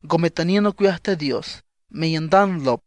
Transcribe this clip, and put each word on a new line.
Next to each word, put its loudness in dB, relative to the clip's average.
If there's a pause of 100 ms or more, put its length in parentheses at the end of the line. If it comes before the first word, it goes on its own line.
gometanieno 0
kuiah 0
te -4
Dios, -6 (260)
meyendan 0 (140)
lop 0